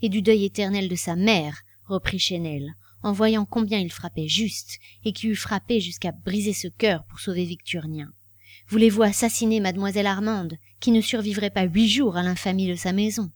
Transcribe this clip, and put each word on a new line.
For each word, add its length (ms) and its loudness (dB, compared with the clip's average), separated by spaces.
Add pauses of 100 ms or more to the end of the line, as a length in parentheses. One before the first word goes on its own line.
et 60 2
du 140 0
deuil 220 6
éternel 440 -2
de 60 -2
sa 220 -4
mère, » 460 2 (240)
reprit 320 -2
Chesnel, 560 -4 (280)
en 100 -2
voyant 320 2
combien 340 -2
il 140 -4
frappait 340 -8
juste 520 -4 (260)
et 80 -2
qui 140 -6
eût 100 0
frappé 440 -2
jusqu'à 320 -2
briser 420 -2
ce 140 -6
cœur 360 2
pour 160 -18
sauver 240 -2
Victurnien. 680 -8 (580)
Voulez-vous 340 6
assassiner 580 2
mademoiselle 460 -2
Armande, 480 -2 (260)
qui 120 4
ne 100 6
survivrait 480 -2
pas 140 0
huit 260 4
jours 260 2
à 60 0
l'infamie 460 0
de 60 -2
sa 200 -4
maison ? 420 0